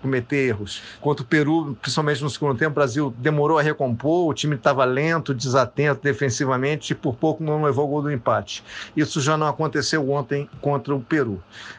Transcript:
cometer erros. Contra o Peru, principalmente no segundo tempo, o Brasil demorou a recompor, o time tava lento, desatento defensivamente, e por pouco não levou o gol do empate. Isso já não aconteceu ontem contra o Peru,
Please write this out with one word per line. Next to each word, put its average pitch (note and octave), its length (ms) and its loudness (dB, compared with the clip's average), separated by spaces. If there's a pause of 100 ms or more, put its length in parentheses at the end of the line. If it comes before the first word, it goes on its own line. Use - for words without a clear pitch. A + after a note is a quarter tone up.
cometer C3 480 0
erros. G#2 340 -4 (180)
Contra D3 220 -2
o A#2+ 40 -8
Peru, D3+ 540 2
principalmente D3 400 0
no D3 80 -2
segundo C#3 300 -2
tempo, D3+ 140 0
o - 20 -8
Brasil C#3 440 0
demorou D3+ 400 2
a C#3+ 40 4
recompor, D3 640 0
o C#3+ 80 0
time D3 220 -2
tava C3 280 2
lento, C#3+ 480 2
desatento C3+ 680 2
defensivamente, C#3 920 0
e - 20 -2
por C3+ 180 -4
pouco D#3+ 300 0
não D3+ 180 0
levou C#3+ 220 2
o C#3 40 -2
gol D3 140 0
do D3 80 -2
empate. A2 540 -2 (320)
Isso D3+ 240 0
já D3+ 160 2
não D#3 100 0
aconteceu D3+ 640 0
ontem C#3+ 400 -2 (100)
contra C#3+ 320 0
o C3+ 80 0
Peru, A2+ 400 -2 (380)